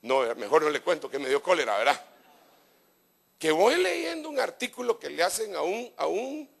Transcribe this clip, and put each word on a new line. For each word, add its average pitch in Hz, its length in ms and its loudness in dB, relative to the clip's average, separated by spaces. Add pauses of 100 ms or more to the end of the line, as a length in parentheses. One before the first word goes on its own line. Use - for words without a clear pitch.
No, 120 340 0
mejor 135 280 2
no 151 60 2
le 143 120 -2
cuento 156 280 -2
que 131 100 -6
me 135 100 -4
dio 139 120 2
cólera, 135 360 2
¿verdad? 127 280 2 (1300)
Que 160 120 2
voy 208 260 4
leyendo 330 500 -2
un 294 120 -4
artículo 247 600 -2
que 147 100 -10
le 151 140 -2
hacen 196 320 -2
a 151 60 -4
un, 220 360 -4
a 160 80 -2
un 262 440 -4 (120)